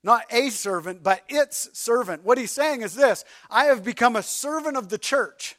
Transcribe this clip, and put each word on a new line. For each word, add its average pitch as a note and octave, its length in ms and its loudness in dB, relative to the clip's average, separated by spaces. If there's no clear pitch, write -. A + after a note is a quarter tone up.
Not A3 280 4
a B3 200 0
servant, F3+ 520 -6
but F#3 280 2
its - 480 -2
servant. F#3 460 -2
What A3+ 120 4
he's A#3+ 140 -6
saying C#4+ 320 -2
is F#3 120 -8
this, B3 300 2
"I A#3 160 2
have C4 180 4
become A#3 340 2
a G3 60 0
servant D4+ 540 -6
of G3+ 140 -6
the G#3 80 -6
church - 600 -4